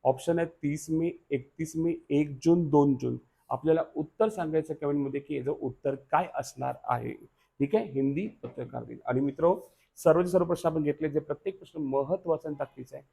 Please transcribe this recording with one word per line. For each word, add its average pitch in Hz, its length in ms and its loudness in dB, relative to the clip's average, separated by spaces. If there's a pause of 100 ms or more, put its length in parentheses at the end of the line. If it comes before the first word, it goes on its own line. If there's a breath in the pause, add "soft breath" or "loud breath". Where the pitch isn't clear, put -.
ऑप्शन 131 340 2
आहे 170 100 0
तीस 151 420 -6
मे, 165 200 0 (200)
एकतीस 151 460 -6
मे, 165 180 0 (160)
एक 143 340 0
जून, 165 240 6
दोन 143 320 6
जून. 123 160 -2 (340)
आपल्याला 160 320 2 (140)
उत्तर 156 320 0
सांगायचं 160 460 -2
कमेंटमध्ये 143 460 -2
की 143 160 -8
याचं 135 260 -2
उत्तर 135 320 -4
काय 151 400 -2
असणार 131 400 -6 (100)
आहे. 120 300 -2 (460)
ठीक 143 160 2
आहे, 220 140 0
हिंदी 139 380 0
पत्रकार 123 560 -12
दिन. 120 220 -14
आणि 127 140 0
मित्रो, 160 400 2 (360 soft breath)
सर्वचे 175 320 4
सर्व 180 160 4
प्रश्न 165 240 0
आपण 160 140 0
घेतले, 147 260 0
जे 147 100 -2
प्रत्येक 151 400 -6
प्रश्न 160 220 -14
महत्त्वाचा 151 680 -2
आणि 143 100 -6
ताकदीचा 135 380 -10
आहे. 139 160 -16